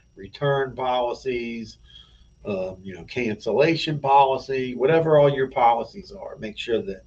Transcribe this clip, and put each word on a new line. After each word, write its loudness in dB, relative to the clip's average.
return -4
policies, -4
um, -6
you -14
know, -16
cancellation -2
policy, 2
whatever 4
all 8
your -2
policies 0
are. -16
Make -12
sure -2
that -10